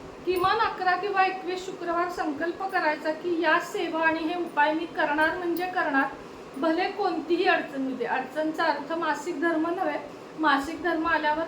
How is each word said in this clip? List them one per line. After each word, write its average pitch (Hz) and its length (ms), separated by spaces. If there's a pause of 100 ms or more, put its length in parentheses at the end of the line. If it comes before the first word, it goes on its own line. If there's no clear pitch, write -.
(260)
किमान 370 320
अकरा 381 320
किंवा 381 320
एकवीस 370 440
शुक्रवार 349 420
संकल्प 339 560
करायचा 320 480
की 339 300
या 330 180
सेवा 330 400
आणि 320 180
हे 339 240
उपाय 302 300
मी 339 140
करणार 311 520
म्हणजे 349 280
करणार, 311 380 (520)
भले 330 340
कोणतीही 339 540
अडचण 277 440
येऊ 233 80
दे. 226 80
अडचणचा 302 600
अर्थ 285 280
मासिक 330 480
धर्म 330 300
नव्हे, 349 280 (400)
मासिक 294 440
धर्म 320 240
आल्यावर 311 420